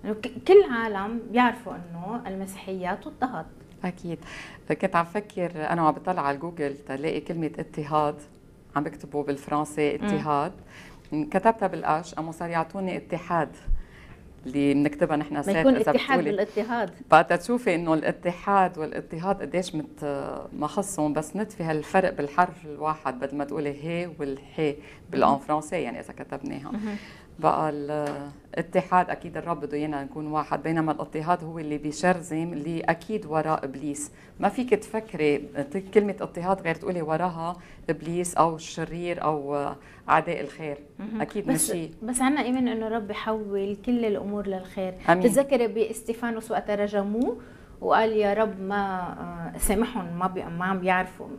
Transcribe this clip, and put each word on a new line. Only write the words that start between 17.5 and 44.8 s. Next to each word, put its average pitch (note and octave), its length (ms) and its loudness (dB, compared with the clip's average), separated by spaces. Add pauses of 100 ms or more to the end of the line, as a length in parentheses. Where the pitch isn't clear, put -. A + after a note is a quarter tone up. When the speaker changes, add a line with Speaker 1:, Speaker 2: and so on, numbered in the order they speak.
Speaker 2:
إنه E3 200 2
الاتحاد F3+ 840 2
والاضطهاد E3+ 640 -4
قديش F3 320 -2
مت-، D3+ 300 -6 (480)
ما D3+ 140 -4
خصهم، D3+ 460 0
بس D3+ 240 -2
نتفه G3 340 -4
هالفرق F3 400 2
بالحرف D3+ 560 0
الواحد، C#3+ 540 -4
بدل C#3 160 -4
ما C#3+ 80 -2
تقولي D3 400 -4
هي E3+ 340 -4
والحي C#3+ 580 -2 (340)
بالان - 200 6
Speaker 1:
مم. C#3 80 4
Speaker 2:
فرنسي، D3+ 440 -2
يعني A#2+ 180 -6
إذا - 120 -14
كتبناها. C#3 580 -10
Speaker 1:
مهم. G#3 260 -4 (420)
Speaker 2:
بقى D#3 320 2
الاتحاد D3 1400 -2
أكيد E3 260 -8
الرب D#3 240 -4
بده C#3+ 160 -6
إيانا D3 280 -2
نكون D3+ 220 -10
واحد، D3+ 360 -2
بينما D#3+ 300 2
الاضطهاد D#3 520 -2
هو E3 140 -8
اللي D3+ 200 -4
بيشرذم، D#3+ 720 0
اللي E3 280 -4
أكيد E3+ 460 -2
وراه D#3 380 0
إبليس. C#3 460 -6 (300)
ما F#3+ 80 4
فيك B3 220 0
تفكري F#3+ 680 2
ت-، E3 460 -6 (100)
كلمة G3+ 260 6
اضطهاد F#3 400 -2
غير E3 140 0
تقولي F3 280 -2
وراها E3 540 -2 (340)
إبليس E3+ 440 -2
أو D#3+ 220 4
الشرير E3+ 680 -6
أو C#3+ 500 0 (360)
أعداء D#3+ 320 4
الخير. D3+ 380 -8 (200)
Speaker 1:
مهم. G#3+ 220 -6
Speaker 2:
أكيد G#3 260 -4
Speaker 1:
بس، A3+ 240 2
Speaker 2:
مشي. E3 200 -4 (120)
Speaker 1:
بس B3 180 -4
عنا C4+ 220 4
إيمان B3 260 2
إنه A3 180 -2
الرب G#3+ 240 -2
يحول G3+ 680 -2 (100)
كل A#3+ 180 2
الأمور G3+ 420 -2
للخير. F#3 480 -4 (140)